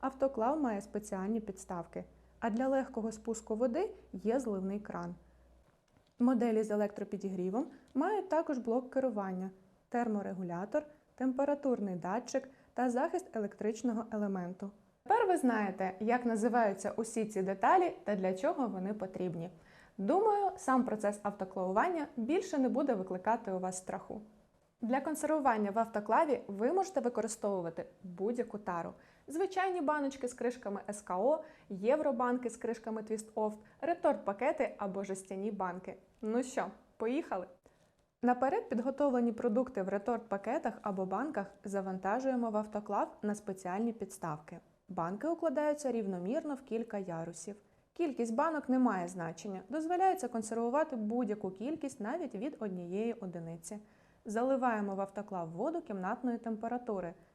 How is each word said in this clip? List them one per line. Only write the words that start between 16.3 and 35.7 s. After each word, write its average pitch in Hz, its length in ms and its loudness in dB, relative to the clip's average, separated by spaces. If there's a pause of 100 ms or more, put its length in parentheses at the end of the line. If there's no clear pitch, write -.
усі 226 280 -2
ці 214 180 0
деталі 277 640 4
та 208 100 0
для 185 200 2
чого 277 340 2
вони 196 260 -4
потрібні. 180 560 -4 (480)
Думаю, 392 580 4
сам 254 280 4
процес 208 380 0
автоклавування 208 840 0 (100)
більше 294 420 2
не 262 100 4
буде 269 260 2
викликати 190 580 0
у 185 60 0
вас 185 200 -4
страху. - 440 -8 (600)
Для 247 160 2
консервування 277 680 2
в 202 80 0
автоклаві 226 680 4
ви 208 260 0
можете 359 280 2
використовувати 202 840 -2 (160)
будь-яку 202 560 -2
тару. 180 340 -4 (340)
Звичайні 370 540 0
баночки 277 480 0
з 247 60 -8
кришками 233 540 -4
С 208 140 -8
К 180 160 -2
О, 294 260 4 (240)
євробанки 247 800 2
з 220 60 -8
кришками 226 460 -4
Twist 214 320 -6
Off, 214 180 0 (300)
реторт-пакети 277 960 2
або 196 260 -4
жестяні 196 460 -4
банки. 185 460 -4 (260)